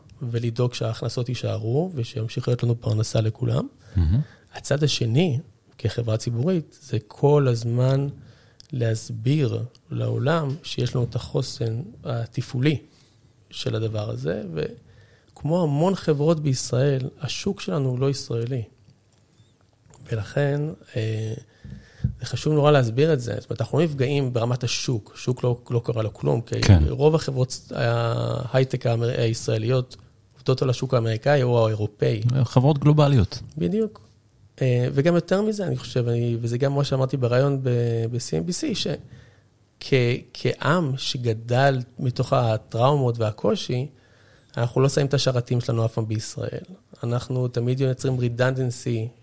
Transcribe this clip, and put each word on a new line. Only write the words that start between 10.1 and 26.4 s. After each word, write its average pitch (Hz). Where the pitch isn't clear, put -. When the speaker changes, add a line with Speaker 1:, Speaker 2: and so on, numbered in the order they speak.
Speaker 1:
שיש -
לנו 123
את 120
החוסן 123
התפעולי 123
של -
הדבר 107
הזה, 127
וכמו -
המון 160
חברות 156
בישראל, 131
השוק -
שלנו 151
הוא 127
לא 135
ישראלי. 120
ולכן, 143
אה, 110
זה 120
חשוב 151
נורא 147
להסביר 135
את 139
זה. 117
זאת -
אומרת, -
אנחנו -
לא 160
נפגעים 139
ברמת 120
השוק, -
שוק -
לא, 120
לא 120
קרה 117
לו 107
כלום, 139